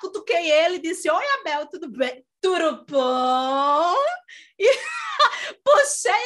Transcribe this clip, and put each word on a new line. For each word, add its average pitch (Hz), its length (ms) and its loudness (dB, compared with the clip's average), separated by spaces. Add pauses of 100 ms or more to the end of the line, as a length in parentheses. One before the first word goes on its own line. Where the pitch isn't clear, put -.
cutuquei 359 500 -4
ele, 339 280 2
disse, 339 320 -6
"Oi, 359 140 0 (160)
Abel, 302 260 -6
tudo 311 240 -14
bem? 254 340 -6 (160)
Tudo 330 480 0
bom?" 269 1080 0 (640)
E 381 80 2
<laughs> - 960 -2
puxei - 480 4 (160)